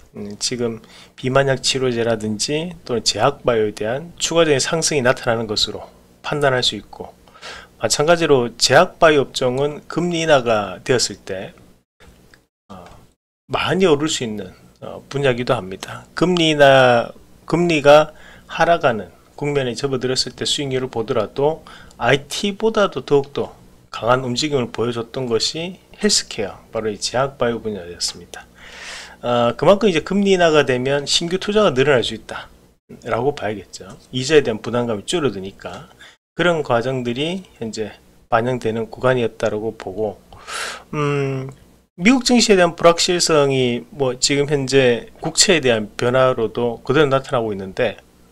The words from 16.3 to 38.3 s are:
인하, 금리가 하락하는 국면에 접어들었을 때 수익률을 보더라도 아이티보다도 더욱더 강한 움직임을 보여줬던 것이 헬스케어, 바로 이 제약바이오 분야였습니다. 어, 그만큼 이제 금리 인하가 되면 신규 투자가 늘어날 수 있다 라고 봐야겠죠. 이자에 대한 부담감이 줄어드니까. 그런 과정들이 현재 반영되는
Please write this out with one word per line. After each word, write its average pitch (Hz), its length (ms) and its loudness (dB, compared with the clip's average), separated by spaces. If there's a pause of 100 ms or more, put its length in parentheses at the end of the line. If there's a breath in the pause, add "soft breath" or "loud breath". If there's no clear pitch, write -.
인하, 131 640 6 (340)
금리가 151 680 4 (340 loud breath)
하락하는 147 600 0 (260)
국면에 139 400 -2
접어들었을 131 560 -4
때 - 120 -10
수익률을 135 440 -4
보더라도 139 760 -2 (340 loud breath)
아이티보다도 196 1080 -2
더욱더 135 500 -2 (360)
강한 123 320 2
움직임을 123 480 -2
보여줬던 117 560 -4
것이 160 520 -4 (220)
헬스케어, - 580 -4 (120)
바로 110 180 -4
이 101 100 -6
제약바이오 120 640 -4
분야였습니다. 87 840 -10 (760 loud breath)
어, 120 340 2
그만큼 202 320 4
이제 165 120 2
금리 196 320 0
인하가 160 340 4
되면 131 400 -2
신규 170 320 -2
투자가 202 380 0
늘어날 131 280 4
수 113 120 -6
있다 - 340 -14 (540)
라고 120 320 -2
봐야겠죠. 98 520 -10 (240)
이자에 131 300 4
대한 113 220 -2
부담감이 117 420 -4
줄어드니까. 95 840 -6 (460 loud breath)
그런 165 280 0
과정들이 127 800 -2 (140)
현재 107 360 -8 (360)
반영되는 117 600 0